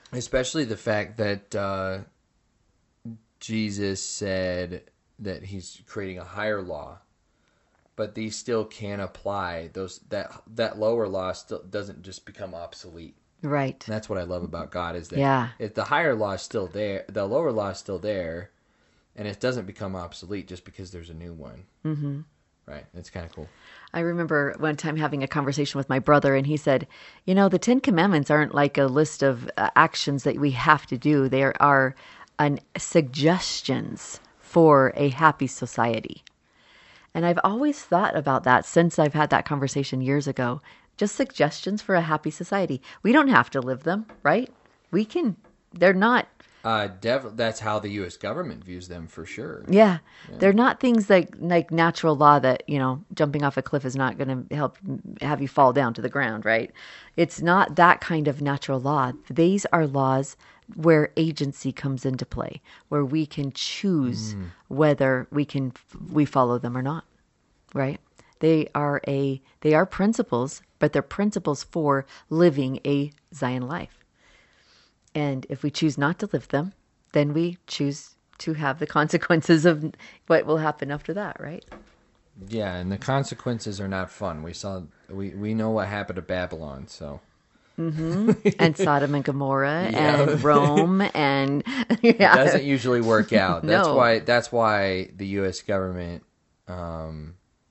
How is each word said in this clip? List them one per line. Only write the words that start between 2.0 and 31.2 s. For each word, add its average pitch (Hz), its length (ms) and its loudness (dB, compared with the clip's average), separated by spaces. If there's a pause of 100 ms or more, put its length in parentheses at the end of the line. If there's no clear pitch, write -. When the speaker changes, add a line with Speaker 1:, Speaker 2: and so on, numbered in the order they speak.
Speaker 1:
Jesus 101 640 -4
said 90 800 -6 (340)
that 95 260 -12
he's 95 440 -16
creating 95 320 -10
a 82 40 -14
higher 101 380 -6
law, 76 380 -12 (960)
but 104 180 -8
these 107 220 -8
still 113 280 -4
can 101 360 -10
apply. 92 760 -8
Those, 95 260 -12 (100)
that, 101 220 -8 (220)
that 113 240 -4
lower 110 300 0
law 92 240 -6
still - 320 -12
doesn't 98 400 -12
just 92 240 -18
become 98 260 -16
obsolete. 85 640 -18 (260)
Speaker 2:
Right. 139 460 -4
Speaker 1:
And 110 60 -8
that's 107 160 -10
what 98 100 -4
I 90 40 -6
love 87 200 -8
about 82 260 -12
God 87 260 -8
is 85 140 -12
that - 80 -6
Speaker 2:
Yeah. 135 400 0
Speaker 1:
if 110 160 -10
the 104 120 -4
higher 147 280 0
law 107 200 -4
is 95 100 -10
still 101 240 -6
there, 98 400 -6
the 101 180 -6
lower 139 260 -2
law 104 180 -4
is 95 100 -12
still 95 200 -8
there, 90 520 -8 (640)
and 104 120 -10
it 98 120 -10
doesn't 123 260 -4
become 95 300 -10
obsolete 87 520 -12
just 92 160 -16
because 92 280 -18
there's 85 180 -16
a 82 60 -18
new 85 180 -16
one. 71 300 -18 (200)
Speaker 2:
Mm-hmm. 147 380 -6 (440)
Speaker 1:
Right. 73 280 -16
That's 87 160 -18
kinda 85 200 -12
cool. 78 180 -16 (460)
Speaker 2:
I 170 80 -6
remember 160 580 -2
one 151 160 -2
time 151 220 -6
having 151 260 -4
a 135 40 -6
conversation 139 500 -4
with 135 100 -6
my 135 120 0
brother, 143 360 4
and 135 100 2
he 151 120 -2
said, 135 280 0 (380)
"You 185 100 0
know, 196 140 6
the 190 100 2
Ten 240 220 2
Commandments 175 500 2
aren't 151 240 4
like 143 240 2
a 139 100 4
list 143 360 0
of, 127 320 0
uh, - 220 0
actions 147 460 2
that 131 140 0
we 143 140 0
have 139 360 2
to 135 100 -6
do. 139 320 2